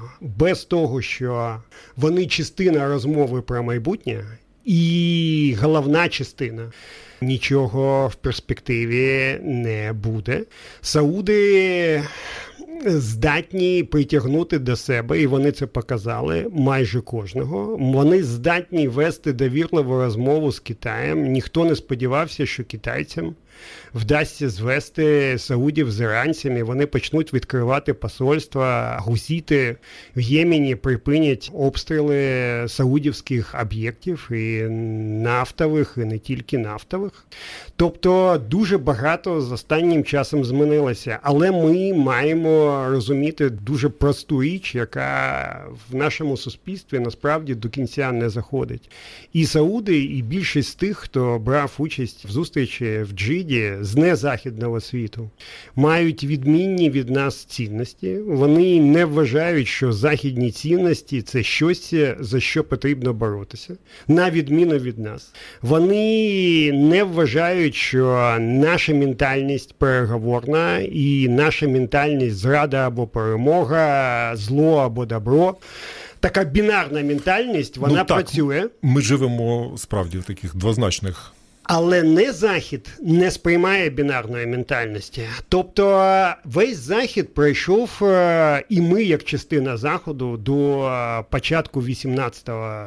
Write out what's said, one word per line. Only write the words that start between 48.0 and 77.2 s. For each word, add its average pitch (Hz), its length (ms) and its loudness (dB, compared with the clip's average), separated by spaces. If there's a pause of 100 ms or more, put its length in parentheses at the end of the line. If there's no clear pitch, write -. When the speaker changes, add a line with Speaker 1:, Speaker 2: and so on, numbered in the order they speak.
Speaker 1:
не 117 160 0
заходить. 117 640 -6 (420)
І 160 140 2
сауди, 185 560 2
і 139 200 -4
більшість 147 560 -4
тих, 196 200 -4
хто 123 400 -2
брав 131 400 -2
участь 143 460 -6
в 101 60 -10
зустрічі 117 720 -4
в 101 100 -8
Джиді 117 680 -2
з 104 160 0
незахідного 123 840 0
світу, 113 500 -8 (460)
мають 160 480 2
відмінні 156 640 2
від 127 200 -2
нас 139 340 -2
цінності. 123 720 -6
Вони 170 640 4
не 151 240 6
вважають, 151 640 0
що 127 240 -2
західні 127 580 0
цінності — 156 720 0
це 120 200 -4
щось, 170 520 -2 (260)
за 123 200 -2
що 151 240 -2
потрібно 131 480 -2
боротися, 107 640 -6 (320)
на 175 220 4
відміну 160 480 2
від 123 200 -6
нас. 110 360 -12 (280)
Вони 185 1120 2
не 156 320 4
вважають, 165 720 0
що 123 640 2
наша 147 540 2
ментальність 135 840 0
переговорна 127 1000 0
і 143 500 0
наша 147 400 2
ментальність 131 680 2
зрада 135 500 2
або 120 200 -4
перемога, 127 1300 2
зло 139 400 2
або 123 300 0
добро. 123 480 2 (640)
Така 190 240 0
бінарна 165 580 2
ментальність, 175 720 0